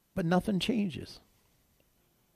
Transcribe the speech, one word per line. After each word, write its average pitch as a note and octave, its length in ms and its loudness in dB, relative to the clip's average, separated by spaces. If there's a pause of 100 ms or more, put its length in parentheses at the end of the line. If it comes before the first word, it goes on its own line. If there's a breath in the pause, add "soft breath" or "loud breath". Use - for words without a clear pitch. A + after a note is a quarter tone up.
(140)
but F#3 120 -2
nothing F3+ 340 2
changes. G3+ 600 -2 (1160)